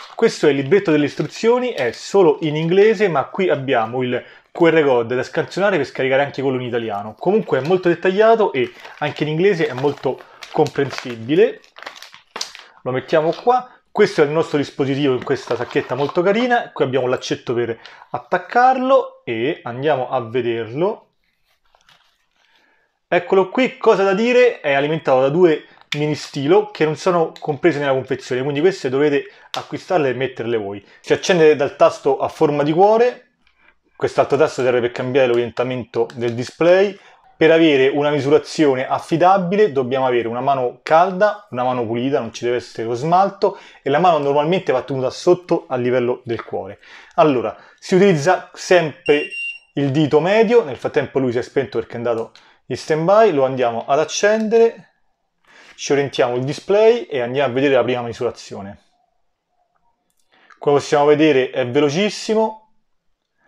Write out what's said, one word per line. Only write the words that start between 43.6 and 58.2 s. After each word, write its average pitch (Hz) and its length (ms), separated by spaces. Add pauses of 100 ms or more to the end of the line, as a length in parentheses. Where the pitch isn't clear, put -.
e 135 80
la 143 80
mano 175 180
normalmente 147 540
va 127 100
tenuta 127 300
sotto 175 560
a 135 100
livello 123 480
del 113 180
cuore. 98 360 (360)
Allora, 123 400 (220)
si - 160
utilizza 180 600
sempre 151 720 (460)
il 143 180
dito 147 280
medio, 208 440
nel 131 140
frattempo 135 420
lui 131 120
si 117 60
è 117 60
spento 123 340
perché - 160
è 120 40
andato 117 340 (340)
in 131 100
stand-by, 180 560
lo 139 140
andiamo 120 400
ad 139 140
accendere, 220 960 (800)
ci - 160
orientiamo 135 460
il 123 60
display 214 600
e 135 180
andiamo 127 300
a - 20
vedere 135 220
la 120 80
prima 123 180
misurazione. 113 760 (1800)